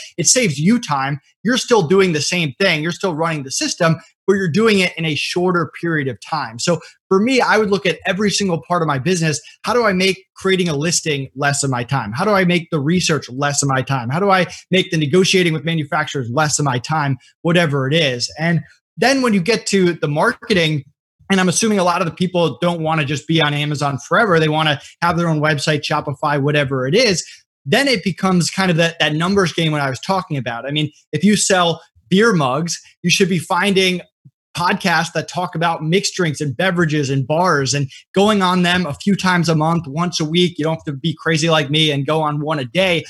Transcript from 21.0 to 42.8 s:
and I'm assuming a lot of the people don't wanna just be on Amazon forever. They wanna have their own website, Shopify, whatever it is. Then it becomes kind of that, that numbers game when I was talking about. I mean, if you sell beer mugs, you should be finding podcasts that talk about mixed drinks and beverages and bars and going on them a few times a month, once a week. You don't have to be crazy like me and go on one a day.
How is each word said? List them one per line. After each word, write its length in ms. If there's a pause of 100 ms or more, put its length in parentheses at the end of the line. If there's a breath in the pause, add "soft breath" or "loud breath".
and 100
I'm 80
assuming 300
a 60
lot 180
of 40
the 80
people 460
don't 220
wanna 220
just 220
be 140
on 140
Amazon 440
forever. 400
They 100
wanna 320 (220 loud breath)
have 140
their 120
own 120
website, 400
Shopify, 600
whatever 460
it 80
is. 320 (400 loud breath)
Then 220
it 160
becomes 460
kind 200
of 80
that, 220
that 140
numbers 380
game 200
when 100
I 80
was 100
talking 380
about. 280
I 40
mean, 200 (220 soft breath)
if 100
you 140
sell 460 (260 loud breath)
beer 240
mugs, 480 (220 loud breath)
you 80
should 180
be 100
finding 640 (560)
podcasts 560
that 160
talk 260
about 300
mixed 300
drinks 260
and 160
beverages 540
and 160
bars 480
and 140 (260 loud breath)
going 280
on 200
them 220
a 100
few 200
times 340
a 60
month, 320
once 320
a 60
week. 340
You 60
don't 100
have 100
to 80
be 220
crazy 340
like 220
me 220
and 140
go 160
on 180
one 180
a 60
day. 460